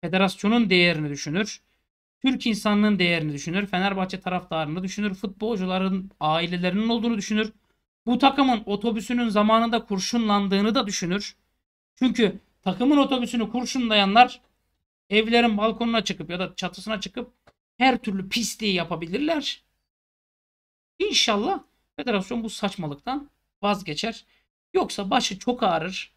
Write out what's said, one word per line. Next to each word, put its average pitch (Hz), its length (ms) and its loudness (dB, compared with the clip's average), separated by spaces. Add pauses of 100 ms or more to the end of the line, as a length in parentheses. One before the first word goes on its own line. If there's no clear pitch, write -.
Federasyonun 196 680 2
değerini 175 400 4
düşünür. 147 520 -4 (600)
Türk 262 260 -2
insanlığın 208 520 2
değerini 170 340 0
düşünür. 170 340 -4
Fenerbahçe 190 520 -2
taraftarını 175 640 -4
düşünür. 196 300 -4
Futbolcuların 190 1040 -2
ailelerinin 175 720 0
olduğunu 233 280 0
düşünür. 214 360 -2 (520)
Bu 247 120 2
takımın 269 480 4
otobüsünün 226 640 -2
zamanında 220 560 2
kurşunlandığını 202 920 0
da 247 120 0
düşünür. 190 480 -4 (600)
Çünkü 226 440 2 (220)
takımın 247 360 2
otobüsünü 240 540 0
kurşunlayanlar 233 920 4 (680)
evlerin 220 480 4
balkonuna 226 460 0
çıkıp 165 260 -8
ya 175 100 -6
da 180 160 -6
çatısına 190 440 -8
çıkıp - 340 -10 (440)
her 254 200 4
türlü 190 320 -6
pisliği 214 440 -2
yapabilirler. 180 880 -4 (1400)
İnşallah 311 640 0 (320)
federasyon 226 480 -4
bu 226 60 -8
saçmalıktan 196 800 -6 (320)
vazgeçer. 202 640 -4 (480)
Yoksa 202 360 -2
başı 214 300 0
çok 247 240 -2
ağrır. 175 540 -2